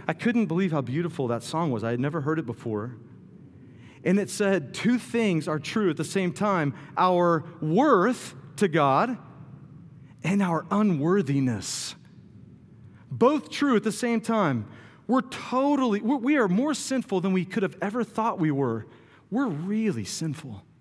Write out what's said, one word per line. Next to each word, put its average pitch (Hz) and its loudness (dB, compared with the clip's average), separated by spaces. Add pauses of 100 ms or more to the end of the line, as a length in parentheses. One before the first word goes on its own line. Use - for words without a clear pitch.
I 165 -2
couldn't 226 0
believe 170 0
how 151 0
beautiful 147 -4
that 117 -2
song 160 -2
was. 107 -2
I 113 -2
had 120 -2
never 151 -2
heard 156 -2
it 165 -6
before. 113 -6 (1080)
And 190 6
it 190 -2
said, 185 2
"Two 240 2
things 202 0
are 156 -2
true 208 0
at - -2
the 156 -4
same 185 0
time, 175 2 (220)
our 175 4 (160)
worth 220 4 (220)
to 202 2
God 156 2 (1040)
and 196 2
our 170 0
unworthiness." 147 0 (1120)
both 240 2
true 277 2
at 202 4
the 214 -2
same 233 -2
time. 175 0 (400)
We're 247 2
totally, 262 0
we're, 240 0
we 262 0
are 226 2
more 247 0
sinful 220 -2
than 190 0
we 185 0
could 202 -4
have 160 -6
ever 208 -2
thought 220 -2
we 156 0
were. 123 -2 (440)
We're 254 -2
really 180 -2
sinful. 131 -8 (180)